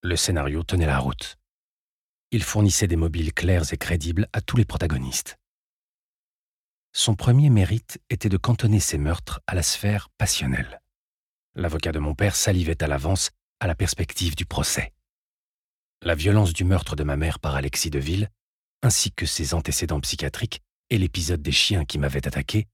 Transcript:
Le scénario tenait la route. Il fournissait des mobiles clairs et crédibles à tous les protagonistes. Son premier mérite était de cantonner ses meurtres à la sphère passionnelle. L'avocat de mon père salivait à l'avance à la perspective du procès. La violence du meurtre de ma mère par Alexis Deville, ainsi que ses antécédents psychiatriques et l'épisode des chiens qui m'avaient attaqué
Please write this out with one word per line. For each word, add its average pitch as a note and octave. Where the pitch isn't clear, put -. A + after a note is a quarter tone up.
Le F2
scénario D#2
tenait E2+
la C2+
route. C2
Il A2+
fournissait G#2
des E2+
mobiles D#2+
clairs E2+
et D#2
crédibles E2+
à G#2+
tous -
les A2+
protagonistes. C2+
Son -
premier C3
mérite G#2+
était A2
de F#2+
cantonner A2
ses -
meurtres D2
à -
la F2+
sphère -
passionnelle. -
L'avocat E2
de D#2
mon D2+
père G2
salivait E2+
à D#2
l'avance D2
à -
la E2
perspective F2
du E2+
procès. -
La E2+
violence F#2+
du F2+
meurtre F2+
de D2
ma D2
mère D#2
par D2
Alexis C#2
Deville, D#2
ainsi -
que -
ses -
antécédents D#2
psychiatriques -
et A#2+
l'épisode E2+
des D2
chiens D#2+
qui -
m'avaient C#2+
attaqué -